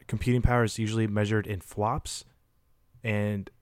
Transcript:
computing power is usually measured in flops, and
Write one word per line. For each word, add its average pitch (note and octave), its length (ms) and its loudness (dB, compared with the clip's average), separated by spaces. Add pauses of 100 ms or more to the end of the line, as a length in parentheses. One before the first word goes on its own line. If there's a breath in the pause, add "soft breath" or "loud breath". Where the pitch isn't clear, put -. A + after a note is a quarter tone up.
computing B2 360 0
power A#2+ 220 4
is G#2+ 140 -2
usually A2 280 0
measured G#2 400 0
in G2+ 140 -6
flops, - 640 -6 (800)
and G#2 480 -2 (120)